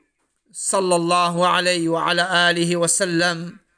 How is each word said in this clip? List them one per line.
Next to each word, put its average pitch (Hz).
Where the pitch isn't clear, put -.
sallallahu 175
alayhi 175
wa 165
ala 175
alihi 170
wa 170
sallam 175